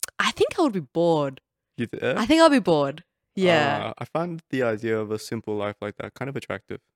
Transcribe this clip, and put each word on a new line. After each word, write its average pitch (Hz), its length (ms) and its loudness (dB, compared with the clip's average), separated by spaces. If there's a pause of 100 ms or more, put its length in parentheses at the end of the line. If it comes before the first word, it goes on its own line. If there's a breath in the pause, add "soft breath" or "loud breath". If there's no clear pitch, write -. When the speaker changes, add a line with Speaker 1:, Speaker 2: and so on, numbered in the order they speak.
(180)
Speaker 1:
I 202 140 -2
think - 260 -2
I 381 40 2
would 277 100 2
be 190 80 -4
bored. 151 600 0 (360)
Speaker 2:
You 117 100 -4
th-, - 160 -10
yeah? 127 160 0
Speaker 1:
I 226 80 -2
think 311 140 6
I'll 320 100 8
be 277 80 6
bored. 151 460 0 (320)
Yeah. 151 540 2
Speaker 2:
Uh, - 80 -10
I 131 80 -10
find 165 440 -4
the 131 140 -2
idea 110 340 0
of 107 140 -4
a 104 60 -2
simple 110 360 -6
life 104 260 -4
like 104 180 -6
that 107 160 -12
kind 131 140 -8
of 139 80 -8
attractive. 101 440 -8 (160)